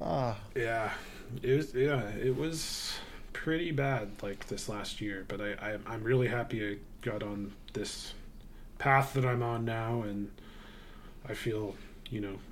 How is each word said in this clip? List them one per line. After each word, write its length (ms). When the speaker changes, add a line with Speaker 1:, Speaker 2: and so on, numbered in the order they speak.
Speaker 1:
Ah. 360
Speaker 2:
yeah, 360
it 160
was, 180
yeah, 340
it 260
was 580
pretty 380
bad, 380
like, 240
this 220
last 320
year, 260
but 140
I, 200
I, 160
I'm 160
really 240
happy 400
I 100
got 200
on 300
this 400
path 340
that 120
I'm 180
on 220
now, 380
and 280
I 60
feel, 420
you 120
know, 140